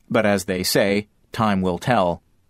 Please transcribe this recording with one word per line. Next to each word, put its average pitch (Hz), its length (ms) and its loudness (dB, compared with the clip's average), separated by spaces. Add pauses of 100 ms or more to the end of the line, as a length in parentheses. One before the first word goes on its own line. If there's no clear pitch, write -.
(100)
but 113 160 2
as 101 200 0
they 90 160 -4
say, 104 460 0 (240)
time 104 280 0
will 90 180 -2
tell. 92 440 0 (280)